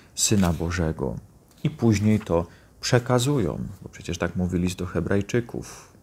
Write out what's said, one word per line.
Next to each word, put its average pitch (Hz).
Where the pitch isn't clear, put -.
Syna 95
Bożego 78
i 147
później 107
to 85
przekazują, 123
bo -
przecież -
tak 85
mówi 90
list 90
do 90
Hebrajczyków, -